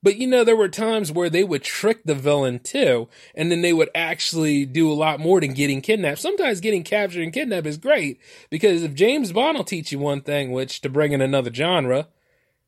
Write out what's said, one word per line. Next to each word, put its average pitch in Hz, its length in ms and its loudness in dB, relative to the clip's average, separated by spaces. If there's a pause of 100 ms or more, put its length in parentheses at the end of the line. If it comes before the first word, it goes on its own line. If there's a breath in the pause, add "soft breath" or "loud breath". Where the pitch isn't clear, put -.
But, 202 140 4
you 254 80 -2
know, 254 180 4
there 226 120 6
were 214 120 4
times 214 440 -2
where 175 180 0
they 175 140 2
would 165 180 -2
trick - 420 -2
the 156 120 0
villain, 135 420 0
too, 127 500 0 (280 loud breath)
and 165 160 -2
then 170 100 0
they 175 100 2
would 160 220 2
actually 160 720 -2
do 156 260 2
a - 20 0
lot 151 260 0
more 175 200 4
than 143 140 -2
getting 139 260 0
kidnapped. 175 380 -2
Sometimes 311 420 -2
getting 190 240 -2
captured 190 380 -4
and 165 100 -6
kidnapped 202 360 -4
is 151 100 -8
great, 180 420 -2 (300 loud breath)
because 170 320 2
if 151 140 -6
James 226 360 2
Bond 269 280 0
will 208 40 -4
teach 165 280 -8
you 139 80 -6
one 143 220 -2
thing, 143 300 -4
which, 131 300 -6
to 139 80 -4
bring 147 220 2
in 139 100 2
another 131 320 0
genre, 147 540 0 (600)